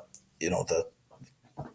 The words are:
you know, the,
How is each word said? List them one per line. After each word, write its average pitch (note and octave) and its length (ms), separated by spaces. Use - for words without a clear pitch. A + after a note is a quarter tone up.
you E2+ 120
know, F2+ 180
the, E2 180